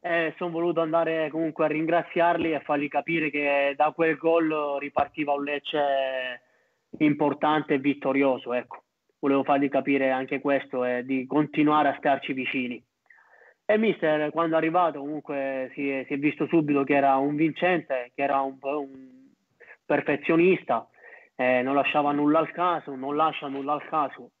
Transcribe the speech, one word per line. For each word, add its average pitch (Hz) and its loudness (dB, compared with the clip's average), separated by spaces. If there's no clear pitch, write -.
eh, 170 0
son 180 -6
voluto 165 0
andare 160 0
comunque 160 -2
a 156 2
ringraziarli 165 0
e 143 -2
fargli 147 -2
capire 151 -2
che 143 0
da 151 2
quel 160 2
gol 156 2
ripartiva 143 -2
un 143 -2
Lecce 135 -2
importante 151 2
e 139 2
vittorioso, 135 0
ecco. - -6
Volevo 139 2
fargli 143 2
capire 135 0
anche 131 -4
questo 135 -2
e 123 -2
di 131 -2
continuare 147 2
a 131 -4
starci 139 -2
vicini. 123 -6
E 214 2
mister, 156 0
quando 160 0
è - 4
arrivato, 160 0
comunque 139 -6
si 143 -4
è, 135 -4
si 147 -4
è 143 -4
visto 151 -2
subito 147 2
che 139 2
era 135 6
un 143 0
vincente, 151 0
che 139 -4
era 139 0
un, 135 -6
un 135 -8
perfezionista, 147 2
eh, 127 2
non 135 0
lasciava 143 2
nulla 147 2
al 160 -2
caso, 170 -2
non 135 -6
lascia 151 0
nulla 139 -4
al 143 -8
caso. 135 -4